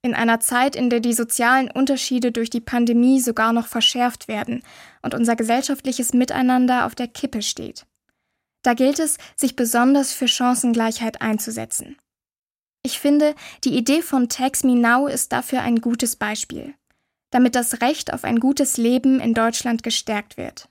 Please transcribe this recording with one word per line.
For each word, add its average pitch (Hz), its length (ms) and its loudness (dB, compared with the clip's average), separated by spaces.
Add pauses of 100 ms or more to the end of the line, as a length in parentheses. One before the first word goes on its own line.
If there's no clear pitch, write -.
In 240 120 -2
einer 233 260 2
Zeit, 262 340 0
in 247 160 0
der 240 80 2
die 233 140 0
sozialen 240 580 2
Unterschiede 254 640 0
durch 226 180 -4
die 233 100 -2
Pandemie 240 600 4
sogar 226 320 0
noch 233 160 -2
verschärft 240 580 -2
werden 220 360 -6 (380)
und - 140 -6
unser 233 220 2
gesellschaftliches 247 760 -2
Miteinander 254 720 2
auf 226 100 -8
der 240 100 -6
Kippe 240 360 -8
steht. - 440 -8 (760)
Da 240 120 2
gilt 262 240 2
es, 311 200 -2 (180)
sich 254 180 -2
besonders 254 580 2
für - 140 -4
Chancengleichheit 233 960 0
einzusetzen. 220 760 -6 (840)
Ich - 160 -6
finde, 294 360 4 (280)
die 254 140 0
Idee 269 260 2
von 247 260 0
Tax 262 360 -2
Me 254 100 4
Now 240 320 4
ist 269 260 -4
dafür 247 300 -2
ein 233 180 0
gutes 233 360 -2
Beispiel, - 580 -8 (560)
damit 247 240 4
das 240 260 -2
Recht 269 320 -2
auf - 120 -8
ein 233 160 0
gutes 269 360 0
Leben 254 440 2
in 226 140 0
Deutschland 226 500 -2
gestärkt 214 520 -6
wird. - 340 -14